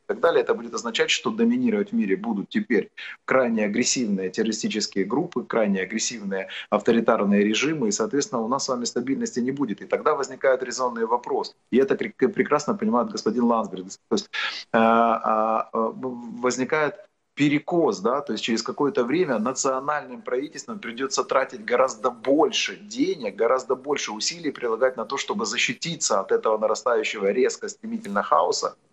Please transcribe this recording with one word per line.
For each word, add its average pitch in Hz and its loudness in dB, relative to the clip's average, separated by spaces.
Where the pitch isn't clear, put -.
так 104 -4
далее, 151 4
это 117 0
будет 113 -10
означать, 117 -2
что - -2
доминировать 117 2
в 117 -2
мире 101 2
будут 101 -2
теперь 104 0
крайне 117 2
агрессивные 104 0
террористические 107 -2
группы, 123 -2
крайне 104 0
агрессивные 98 -4
авторитарные 104 4
режимы, 113 2
и, - 2
соответственно, 117 -2
у 110 -4
нас 135 -2
с - -4
вами 120 -2
стабильности 123 -2
не 123 0
будет. 135 -2
И - -16
тогда 117 0
возникают 131 0
резонные 120 -2
вопрос. 120 -2
И 117 6
это 120 4
прек-, 113 0
прекрасно 131 0
понимает 110 0
господин 113 -2
Ландсберг. 104 0
То 110 0
есть, 101 -2
э, - -4
а, 113 4
э, 113 0
возникает 127 0
перекос, 147 2
да, 120 0
то 120 -6
есть 104 -6
через 113 0
какое-то 135 0
время 135 2
национальным 131 -2
правительствам 127 -6
придётся 117 -4
тратить 131 -2
гораздо 123 2
больше 135 2
денег, 113 -4
гораздо 117 2
больше 135 -4
усилий 151 -4
прилагать 120 0
на 113 -4
то, 135 -6
чтобы 117 -4
защититься 117 0
от 95 -2
этого 113 2
нарастающего 107 0
резко, 113 0
стремительно 208 -4
хаоса, - 0